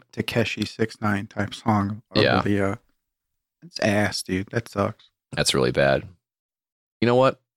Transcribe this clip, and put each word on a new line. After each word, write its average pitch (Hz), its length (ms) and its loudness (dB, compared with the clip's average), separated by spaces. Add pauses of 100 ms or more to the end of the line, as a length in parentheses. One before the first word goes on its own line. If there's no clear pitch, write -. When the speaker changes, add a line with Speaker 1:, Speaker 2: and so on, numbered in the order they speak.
(140)
Speaker 1:
Takeshi 110 520 -2
six - 360 -6
nine 104 260 -2
type 101 260 -6
song 104 480 -2 (140)
over 135 80 2
Speaker 2:
Yeah. - 180 2
Speaker 1:
the, 101 200 0 (100)
uh, 98 40 -6 (880)
it's 165 180 -16
ass, 104 420 0
dude. 95 280 -4
That 117 180 -4
sucks. 101 400 -4 (240)
Speaker 2:
That's 76 200 0
really 64 180 2
bad. 67 320 2 (960)
You 113 60 2
know 120 100 4
what? 131 240 4 (180)